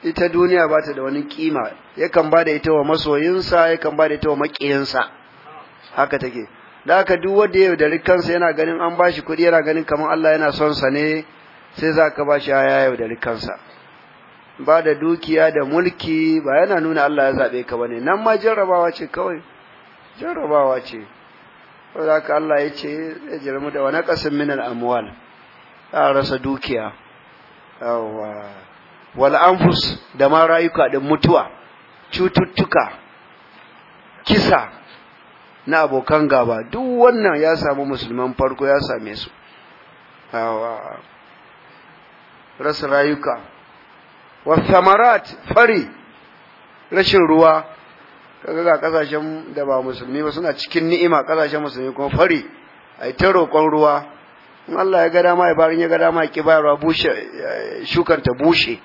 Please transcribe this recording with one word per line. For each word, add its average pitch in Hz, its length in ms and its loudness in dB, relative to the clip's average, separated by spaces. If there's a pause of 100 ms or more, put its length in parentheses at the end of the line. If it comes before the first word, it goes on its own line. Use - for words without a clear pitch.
Ita 170 260 -2
duniya 175 400 2
ba 156 140 2
ta 147 120 -10
da 135 80 -8
wani 139 220 -4
kima, 147 460 -4 (260)
yakan 160 340 0
ba 165 140 4
da 160 80 0
ita 151 200 -2
wa 147 120 2
masoyinsa, 160 920 0
yakan 156 200 -6
ba 156 120 2
da 147 60 -2
ita 151 160 -2
wa 143 60 0
maƙiyinsa. 139 680 -4 (880)
Haka 139 240 0
take. 120 300 -8 (380)
Da 165 100 4
haka 190 220 2
duk 190 180 -2
wanda 196 220 2
ya 190 180 6
yaudari 151 260 0
kansa 175 300 2
yana 175 240 0
ganin 165 240 -2
an 170 160 -2
ba 175 160 4
shi 175 80 -8
kuɗi, 160 240 -8
yana 165 180 4
ganin 156 220 -2
kamar 151 280 -2
Allah 160 260 2
yana 151 160 0
son 151 180 0
sa 135 160 -2
ne, 151 340 -2 (540)
sai 160 160 -2
za 156 220 4
ka 147 100 -4
ba 143 160 2
shi 147 100 -8
ya 135 380 2
yaudari 117 320 -4
kansa. 110 380 -8 (1000)
Ba 151 240 2
da 156 120 2
dukiya 160 580 0
da 147 140 0
mulki 160 760 -2
ba 139 220 2
yana 196 160 0
nuna 156 240 0
Allah 143 200 0
ya 135 80 2
zaɓe 123 340 -2
ka 123 100 -8
ba 120 120 -4
ne, 117 120 -8
nan 185 240 -2
ma 220 140 2
jarrabawa 185 560 0
ce 170 120 -12
kawai, 180 360 -8 (760)
jarrabawa 147 640 0
ce. 110 220 -16 (880)
Saboda 156 220 -2
haka 151 220 0
Allah 151 260 0
ya 147 80 -4
ce, 147 180 -12 (420)
ya 160 80 -10
jarmu 139 320 -8
da 143 120 -4
"wa 135 80 0
naqasin 160 420 -2
min 147 180 -2
al-amwal", 120 600 -4 (800)
za 147 140 2
a 139 80 2
rasa 135 240 0
dukiya. 127 540 -6 (920)
Yawwa. 107 600 -8 (720)
"Wal 139 180 4
anfus", 170 640 2 (160)
da 135 140 2
ma 160 180 6
rayuka 165 420 2
din, 135 140 -2
mutuwa, 147 480 2 (640)
cututtuka, 180 800 0 (1300)
kisa 170 440 0 (1000)
na 160 160 2
abokan 143 460 0
gaba, 117 420 2
duk 240 120 -8 (160)
wannan 220 420 4
ya 160 160 2
samu 143 280 -4
musulman 127 500 -6
farko, 135 320 -2
ya 139 140 4
same 110 360 -8
su. - 120 -14 (1040)
Yawwa. 113 640 -6 (1600)
Rasa 147 260 -4
rayuka. 143 540 0 (1040)
"Wa 156 120 2
thamarat", 196 720 4 (280)
fari, 220 340 4 (1040)
rashin 185 340 4
ruwa. 160 380 4 (840)
Kaga 160 180 -6
ga 160 160 4
kasashen 156 720 -4
da 143 120 -6
ba 131 160 0
musulmi 127 400 -8
ba 151 100 -4
suna 160 240 -4
cikin 165 320 -4
ni'ima, 170 360 2
kasashen 151 360 -2
musulmi 131 320 -8
kuma 139 180 -6
fari, 156 340 2 (560)
ai 127 120 -8
ta 185 200 2
roƙon 156 380 2
ruwa. 147 340 2 (640)
In 165 80 -6
Allah 185 260 2
ya 170 60 2
ga 175 140 4
dama 175 260 4
ya 160 60 2
bayar, 160 180 4
in 165 80 0
ya 165 80 0
ga 165 100 2
dama 165 260 2
ya 151 60 -6
ki 156 120 -6
bayarwa, 151 380 4
bushe, 156 300 0
eh, - 760 -8
shukan 139 380 0
ta 123 100 -2
bushe. 139 520 0